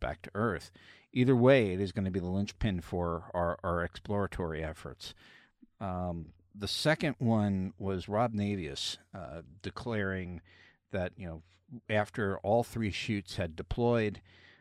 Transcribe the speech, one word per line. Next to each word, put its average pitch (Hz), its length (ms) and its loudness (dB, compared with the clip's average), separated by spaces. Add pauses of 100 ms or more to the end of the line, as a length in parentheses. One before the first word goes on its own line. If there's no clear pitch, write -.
back - 220 -4
to - 120 -14
Earth. 101 380 -2 (400)
Either 123 240 6
way, 120 360 8
it 92 80 0
is 95 120 0
gonna 95 180 0
be 92 100 0
the 87 60 -2
linchpin 98 540 0
for 85 520 -2
our, 87 300 0
our 85 200 0
exploratory 85 840 -2
efforts. - 500 -10 (680)
Um, 90 520 -4 (220)
the 104 140 -6
second 156 500 0
one 101 600 2
was 98 300 -4
Rob 110 260 2
Navius, 101 640 -2 (160)
uh, 82 280 -10 (200)
declaring 95 760 -2 (500)
that, 92 260 -2
you 95 100 -10
know, 80 160 -10 (460)
after 104 500 0
all 117 260 2
three 110 260 -2
chutes - 460 -4
had 85 180 -4
deployed, 110 680 0 (400)